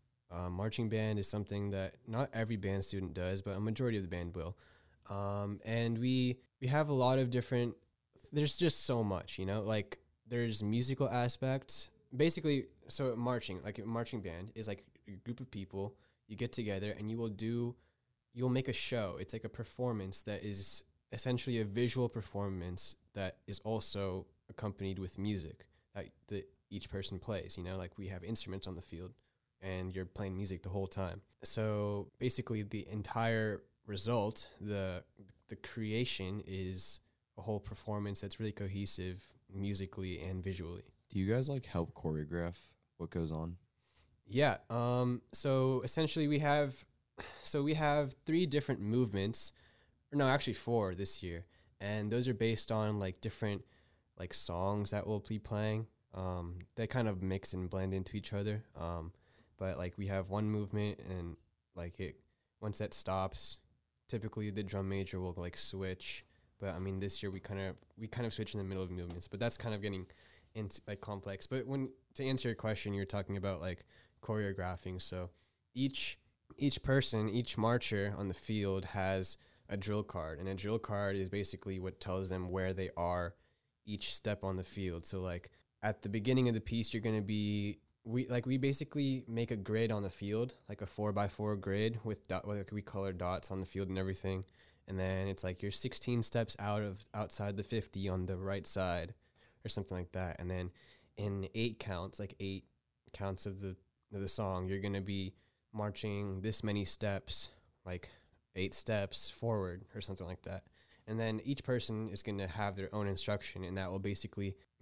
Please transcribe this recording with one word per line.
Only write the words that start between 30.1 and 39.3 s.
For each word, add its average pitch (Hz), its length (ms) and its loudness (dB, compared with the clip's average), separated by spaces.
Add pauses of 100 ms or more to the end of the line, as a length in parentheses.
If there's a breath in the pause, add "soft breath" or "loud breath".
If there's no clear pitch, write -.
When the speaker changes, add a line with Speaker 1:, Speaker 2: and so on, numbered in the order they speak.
Speaker 1:
music 95 280 -4
the 95 80 -6
whole 98 180 0
time. 95 320 -2 (240)
So 104 640 0 (100)
basically 120 440 0
the 101 260 -6
entire 110 760 2 (240)
result, 107 640 0 (120)
the, 98 440 0 (440)
the 104 80 -8
creation 107 920 0
is 92 500 -4 (380)
a 101 60 -12
whole 104 180 0
performance 104 600 -4
that's 98 180 -6
really 107 140 0
cohesive 98 680 -2 (320)